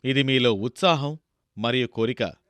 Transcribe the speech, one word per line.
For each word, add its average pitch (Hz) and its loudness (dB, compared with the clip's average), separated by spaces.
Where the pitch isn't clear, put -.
ఇది 135 2
మీలో 123 4
ఉత్సాహం 147 0
మరియు 120 -2
కోరిక 113 -2